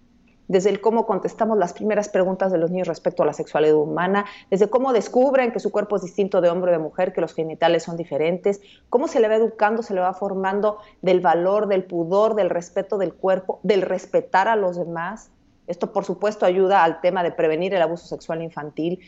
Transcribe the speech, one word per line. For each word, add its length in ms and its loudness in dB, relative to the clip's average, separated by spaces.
Desde 220 4
el 100 -4
cómo 240 2
contestamos 520 -2
las 140 0
primeras 380 -2
preguntas 420 0
de 60 0
los 120 0
niños 200 -4
respecto 340 -2
a 40 4
la 60 -2
sexualidad 420 2
humana, 500 0
desde 200 2
cómo 220 0
descubren 640 2
que 80 -6
su 100 -4
cuerpo 240 -2
es 60 0
distinto 400 0
de 80 4
hombre 220 0
o 20 6
de 100 0
mujer, 300 -4
que 80 -2
los 120 -4
genitales 500 0
son 120 -8
diferentes, 640 -2
cómo 180 0
se 140 0
le 80 4
va 60 2
educando, 480 0
se 100 -8
le 80 0
va 120 0
formando 680 -2
del 200 4
valor, 460 2
del 180 0
pudor, 500 0
del 140 2
respeto 480 -4
del 160 -2
cuerpo, 500 -2
del 200 2
respetar 640 0
a 80 2
los 180 -2
demás. 560 -8
Esto, 260 -6
por 100 -2
supuesto, 440 -2
ayuda 360 4
al 160 0
tema 220 0
de 100 -2
prevenir 440 -2
el 80 2
abuso 240 -4
sexual 340 -8
infantil. 680 -8